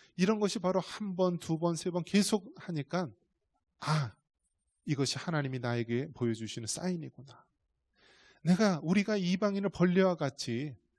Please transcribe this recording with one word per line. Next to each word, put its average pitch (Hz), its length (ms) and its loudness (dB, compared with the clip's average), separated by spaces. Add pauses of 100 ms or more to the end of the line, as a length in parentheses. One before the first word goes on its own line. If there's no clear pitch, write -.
(160)
이런 208 240 2
것이 208 180 0
바로 185 220 2
한 190 360 -6
번, 180 220 2
두 160 200 -2
번, 170 180 0
세 180 140 -4
번 170 140 -2
계속 202 520 2
하니까 165 540 -6 (720)
아, 147 320 0 (720)
이것이 139 340 0
하나님이 139 420 -2
나에게 120 520 -2
보여주시는 113 540 -4
사인이구나. 147 800 -8 (1000)
내가, 180 400 4
우리가 196 340 2
이방인을 196 540 0
벌레와 180 460 4
같이 131 600 -4 (220)